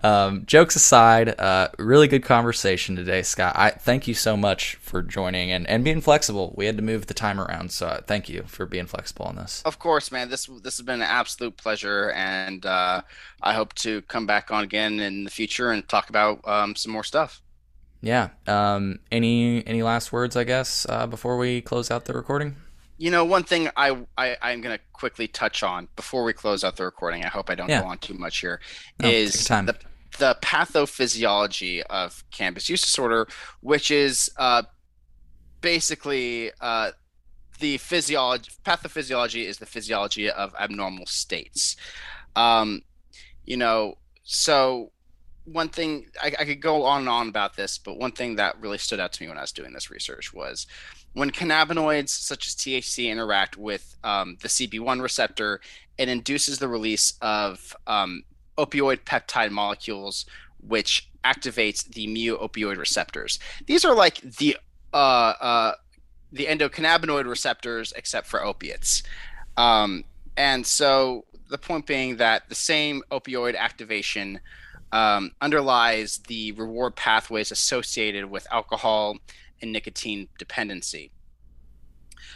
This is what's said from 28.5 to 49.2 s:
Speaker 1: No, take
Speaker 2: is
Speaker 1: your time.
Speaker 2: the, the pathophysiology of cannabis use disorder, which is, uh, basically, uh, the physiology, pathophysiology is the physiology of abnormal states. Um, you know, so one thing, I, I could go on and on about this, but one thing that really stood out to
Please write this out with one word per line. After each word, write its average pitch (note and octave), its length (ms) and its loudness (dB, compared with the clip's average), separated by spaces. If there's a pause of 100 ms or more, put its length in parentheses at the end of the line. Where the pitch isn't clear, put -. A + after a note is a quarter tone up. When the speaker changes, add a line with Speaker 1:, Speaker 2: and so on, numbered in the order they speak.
Speaker 1:
No, A#2 80 4
take A#2 80 6
Speaker 2:
is G#2+ 200 2
Speaker 1:
your - 200 2
time. F#2+ 100 2
Speaker 2:
the, - 100 0 (420)
the C3 240 4
pathophysiology A2 1500 0
of F#2 420 -6
cannabis F#2 380 -6
use F3 140 0
disorder, A2+ 440 2 (360)
which D3 280 2
is, C#3 460 2
uh, B2 260 4 (1000)
basically, C3+ 1000 -2
uh, A2+ 320 -2 (640)
the C#3+ 200 -2
physiology, C3 720 -2 (140)
pathophysiology B2+ 840 -2
is G2+ 120 -10
the A2 80 -18
physiology G#2 640 -4
of G2 300 -6
abnormal G2 460 -6
states. - 680 -4 (600)
Um, A2+ 460 4 (600)
you B2+ 120 -6
know, A2+ 420 0 (240)
so C3 720 2 (520)
one D#3+ 240 -4
thing, D#3 380 -6 (160)
I, D3 60 -2 (100)
I D3+ 60 -2
could C#3+ 180 -6
go D3+ 220 2
on C#3 160 4
and B2+ 80 -4
on A#2 200 0
about G2+ 280 -2
this, G2 200 -6
but - 220 -12
one B2 140 -4
thing A#2+ 240 -6
that G2+ 240 -2
really G2+ 180 -6
stood G2+ 220 -6
out F2+ 140 -4
to - 80 -10